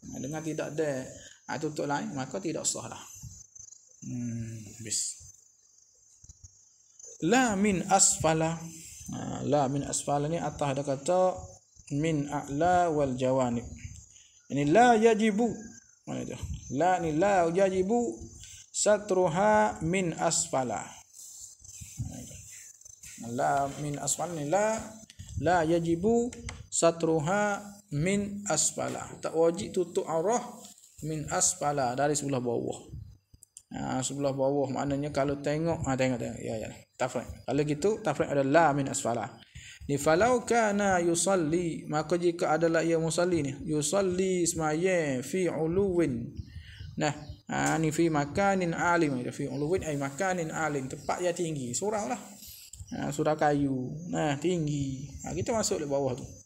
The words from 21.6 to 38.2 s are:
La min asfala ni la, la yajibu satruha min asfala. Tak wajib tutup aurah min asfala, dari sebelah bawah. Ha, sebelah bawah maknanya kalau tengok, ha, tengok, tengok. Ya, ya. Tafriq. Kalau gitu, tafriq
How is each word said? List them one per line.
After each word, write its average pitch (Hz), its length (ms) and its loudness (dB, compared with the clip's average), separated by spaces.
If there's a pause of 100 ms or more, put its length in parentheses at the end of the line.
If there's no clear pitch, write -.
La 139 320 2 (160)
min 147 160 -6
asfala 165 400 -4
ni 147 80 -4
la, 208 320 0 (640)
la 165 240 4
yajibu 175 640 2 (400)
satruha 165 880 2 (320)
min 202 560 0
asfala. 127 560 0 (160)
Tak - 160 -6
wajib 170 400 2
tutup 180 320 0
aurah 160 400 0 (560)
min 156 320 -4
asfala, 143 640 2
dari 147 160 2
sebelah 139 240 -2
bawah. 123 480 -2 (880)
Ha, 131 240 -4
sebelah 135 320 -2
bawah 135 400 0
maknanya 139 400 -2
kalau 143 320 0
tengok, 160 400 0
ha, 131 160 0
tengok, 127 240 2
tengok. 120 160 -8
Ya, 117 160 -6
ya. 113 160 -6 (240)
Tafriq. 127 320 -2 (240)
Kalau 139 160 2
gitu, 147 320 0
tafriq 147 320 -2